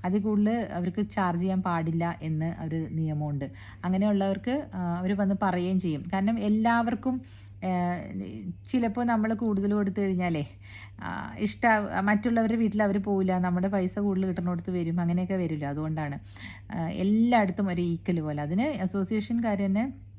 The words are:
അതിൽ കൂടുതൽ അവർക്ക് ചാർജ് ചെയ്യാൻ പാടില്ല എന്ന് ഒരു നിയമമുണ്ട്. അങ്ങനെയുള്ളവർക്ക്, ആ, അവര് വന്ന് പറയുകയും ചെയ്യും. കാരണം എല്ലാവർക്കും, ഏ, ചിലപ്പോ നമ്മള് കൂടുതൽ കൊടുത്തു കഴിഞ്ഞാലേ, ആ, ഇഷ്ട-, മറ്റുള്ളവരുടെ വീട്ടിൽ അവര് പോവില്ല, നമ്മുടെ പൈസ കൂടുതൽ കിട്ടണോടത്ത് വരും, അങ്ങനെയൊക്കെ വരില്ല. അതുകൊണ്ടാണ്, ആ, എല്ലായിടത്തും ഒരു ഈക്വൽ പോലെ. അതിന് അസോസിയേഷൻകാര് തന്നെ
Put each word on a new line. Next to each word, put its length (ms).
അതിൽ 140
കൂടുതൽ 540
അവർക്ക് 360
ചാർജ് 320
ചെയ്യാൻ 200
പാടില്ല 600
എന്ന് 420
ഒരു 280
നിയമമുണ്ട്. 580
അങ്ങനെയുള്ളവർക്ക്, 880
ആ, 240
അവര് 160
വന്ന് 280
പറയുകയും 380
ചെയ്യും. 240
കാരണം 260
എല്ലാവർക്കും, 800
ഏ, 60
ചിലപ്പോ 320
നമ്മള് 300
കൂടുതൽ 400
കൊടുത്തു 280
കഴിഞ്ഞാലേ, 460
ആ, 380
ഇഷ്ട-, 640
മറ്റുള്ളവരുടെ 540
വീട്ടിൽ 280
അവര് 160
പോവില്ല, 380
നമ്മുടെ 300
പൈസ 320
കൂടുതൽ 280
കിട്ടണോടത്ത് 440
വരും, 280
അങ്ങനെയൊക്കെ 360
വരില്ല. 300
അതുകൊണ്ടാണ്, 540
ആ, 180
എല്ലായിടത്തും 800
ഒരു 120
ഈക്വൽ 400
പോലെ. 200
അതിന് 200
അസോസിയേഷൻകാര് 1040
തന്നെ 420